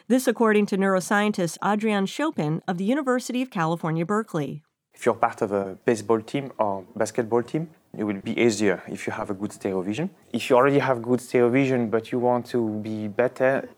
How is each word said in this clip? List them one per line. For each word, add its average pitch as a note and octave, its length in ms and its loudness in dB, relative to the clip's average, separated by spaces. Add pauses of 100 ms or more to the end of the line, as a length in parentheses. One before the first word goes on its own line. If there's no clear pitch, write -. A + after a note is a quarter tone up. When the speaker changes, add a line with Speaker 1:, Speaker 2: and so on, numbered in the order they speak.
Speaker 1:
This B3+ 180 2
according G#3+ 400 4
to G3+ 100 -2
neuroscientist G3 880 0
Adrian G#3 400 0
Chopin E3+ 600 -2
of F3+ 120 -4
the G3 60 -4
University B3 580 0
of B3+ 100 -8
California, E3 520 -2
Berkeley. E3+ 600 -4 (280)
Speaker 2:
If - 140 -8
you're A2+ 80 4
part - 260 -2
of G#2 120 -2
a G2 320 -2
baseball A2 360 2
team C#3 380 -6
or G2 260 -2 (120)
basketball A2+ 480 0
team, D#3+ 260 -6 (260)
it G#2 60 -6
will G2+ 180 -2
be A2 160 -6
easier G2+ 520 2
if - 180 -10
you G#2+ 60 -4
have G#2+ 180 -6
a G2+ 40 -6
good G2+ 180 -6
stereo F#2+ 280 -4
vision. G#2+ 300 -4 (220)
If A#2 180 -2
you B2+ 60 8
already C#3 240 6
have B2+ 200 0
good A#2+ 200 0
stereo A#2+ 280 2
vision, B2+ 420 2
but A2+ 200 -2
you B2+ 80 -2
want B2 280 0
to A2 340 -2
be G#2+ 260 -6
better, B2+ 720 0